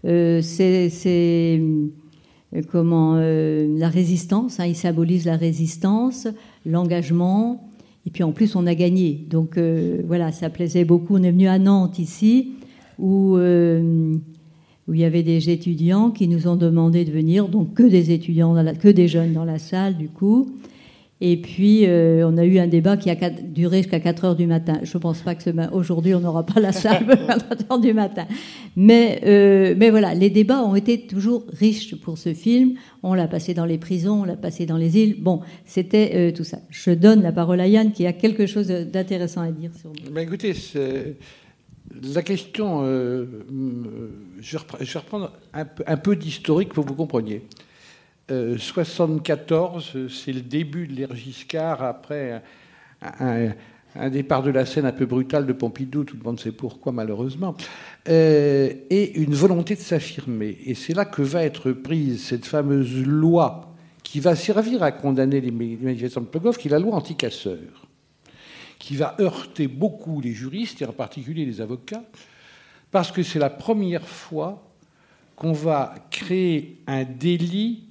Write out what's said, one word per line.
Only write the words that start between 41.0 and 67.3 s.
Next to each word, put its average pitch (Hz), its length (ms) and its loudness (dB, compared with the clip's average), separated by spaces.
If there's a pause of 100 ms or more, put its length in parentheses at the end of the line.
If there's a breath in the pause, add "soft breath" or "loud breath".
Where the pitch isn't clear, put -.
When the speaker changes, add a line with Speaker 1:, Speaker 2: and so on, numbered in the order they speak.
Speaker 2:
la 170 80 -2
question, 190 600 -6
euh, 127 440 -2 (1160)
je 151 160 -14
repre-, - 260 -14
je 127 80 -12
vais 160 80 -8
reprendre 196 320 -10 (220)
un 151 100 -10
peu, - 240 -14
un 156 100 -2
peu 190 200 0
d'historique 160 560 -4
pour 151 100 -4
que 135 60 -6
vous 135 60 -8
compreniez. 113 480 -6 (880 soft breath)
Euh, 120 260 -4
soixante-quatorze, 160 1500 -4
c'est - 220 -12
le 131 80 -8
début 147 480 -8
de 135 60 -14
l'ère 127 200 -10
Giscard, 135 720 -8
après 127 580 -10 (600 soft breath)
un, - 180 -16
un, 117 340 -2 (420 soft breath)
un 135 140 -6
départ 135 320 -2
de 135 80 -2
la 131 160 0
scène 139 200 -4
un 123 80 -2
peu 131 120 -2
brutal 131 400 -2
de 135 60 -4
Pompidou, 131 540 -6
tout 147 100 -18
le 110 80 -18
monde 117 160 -8
sait 113 140 -10
pourquoi 123 400 -10
malheureusement, 123 600 -8 (540 loud breath)
euh, 147 640 4 (180)
et 190 300 0
une 147 140 0
volonté 175 420 0
de - 60 -18
s'affirmer. 117 840 -6
Et 127 80 -6
c'est - 200 -8
là 202 100 -2
que 196 180 -6
va 151 220 -2
être 135 300 -4
prise 139 500 -4
cette 120 220 -8
fameuse 139 500 -2
loi 151 800 0 (280 soft breath)
qui - 180 -10
va 170 160 2
servir 214 460 -2
à 139 100 0
condamner 135 480 0
les 123 100 -6
ma-, 117 140 -6
les 113 160 -10
manifestants 123 400 -6
de 117 60 -10
Plogoff, 226 300 -4
qui 143 120 -8
est - 20 0
la 151 80 2
loi 208 160 -2
anti-casseurs, 104 920 -10 (920 loud breath)